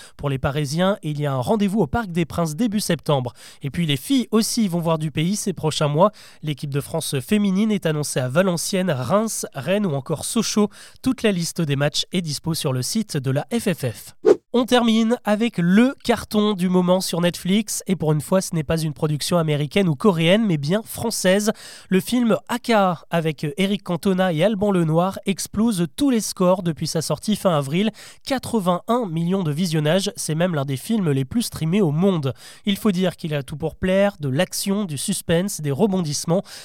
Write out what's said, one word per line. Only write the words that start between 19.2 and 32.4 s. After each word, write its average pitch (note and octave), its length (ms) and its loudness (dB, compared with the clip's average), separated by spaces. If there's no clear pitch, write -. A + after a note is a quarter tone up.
américaine D#3+ 540 0
ou D3 40 2
coréenne, F#3 520 4
mais E3+ 100 2
bien D3+ 260 0
française. G#3 720 0
Le F#3 100 4
film A#3 380 2
A A#3 100 -2
K - 120 -4
A, G3 400 2
avec D#3+ 360 -2
Eric G3 240 0
Cantona F#3 500 0
et D#3 100 0
Alban G#3 280 2
Lenoir, F3 560 2
explose G3 600 0
tous C#4+ 120 2
les A3+ 140 2
scores F#3 400 0
depuis D#3+ 240 -4
sa D#3 160 -2
sortie F#3 340 -2
fin E3+ 220 2
avril. E3 320 0
Quatre-vingt-un A3+ 800 -2
millions E3+ 360 0
de D3+ 100 -2
visionnages, E3 640 0
c'est - 180 -4
même E3+ 200 0
l'un C#3 100 0
des C3+ 140 -4
films G3+ 320 0
les C3+ 160 0
plus A3+ 160 -2
streamés E3+ 400 0
au D#3 80 4
monde. D#3 420 0